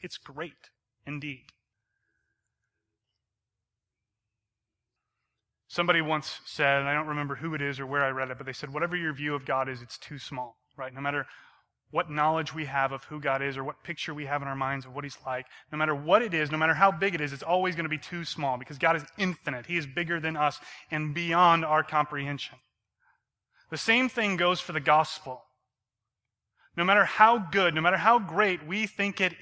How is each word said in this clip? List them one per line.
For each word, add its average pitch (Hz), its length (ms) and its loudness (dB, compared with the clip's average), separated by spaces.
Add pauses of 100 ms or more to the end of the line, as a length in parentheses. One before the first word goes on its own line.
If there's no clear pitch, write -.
it's - 160 -12
great 143 540 -14 (340)
indeed. 143 400 -10 (4000)
Somebody 170 340 2
once 156 440 -4
said, 139 340 2
and 139 100 -2
I 143 60 0
don't 151 120 -2
remember 147 280 -4
who 160 180 -6
it 147 80 -4
is 139 180 -4
or 139 60 -8
where 139 180 0
I 135 60 2
read 131 220 -4
it, 123 60 -10
but 131 100 -14
they 131 60 -8
said, 139 200 -12
"Whatever 170 220 -2
your 165 180 -4
view 147 220 -4
of 135 100 -8
God 135 240 -2
is, 123 140 -10
it's - 160 -16
too - 180 -14
small," 127 400 -12 (180)
right? 131 160 -10
No 127 80 -14
matter 143 280 -2 (640)
what 165 200 -4
knowledge 151 420 0
we 151 120 -8
have 135 260 0
of 135 140 -8
who 151 140 -12
God 135 220 0
is 135 160 -4
or 135 60 -6
what 143 200 -10
picture 165 300 -10
we 147 140 -10
have 143 160 -4
in 139 40 -8
our 135 80 -6
minds 135 300 -4
of 127 80 -18
what 143 100 -8
he's 139 220 -12
like, 131 220 -6 (240)
no 151 80 -6
matter 156 160 2
what 156 260 6
it 208 140 -2
is, 151 160 0
no 156 60 -2
matter 160 180 4
how 190 160 6
big 175 240 -2
it 156 60 -4
is, 143 120 -4
it's 135 80 -12
always 180 340 0
gonna 160 140 -4
be 156 80 -2
too 170 260 -10
small 139 360 -4
because 135 180 -14
God 165 180 4
is 151 80 -4 (140)
infinite. 165 480 -4
He 175 100 -6
is 156 120 -4
bigger 165 320 -4
than 160 180 -4
us 147 220 2 (320)
and 151 240 -4
beyond 170 500 6
our 156 180 4
comprehension. 143 760 -2 (1120)
The 160 60 -6
same 247 300 2
thing 208 300 0
goes 175 240 2
for - 100 -8
the 156 80 -4
gospel. 151 640 2 (1300)
No 170 60 0
matter 196 220 6
how 226 340 8
good, 180 340 2
no 160 80 0
matter 175 160 4
how 220 220 6
great 180 480 0
we 208 180 -4
think 202 340 -4
it 185 220 0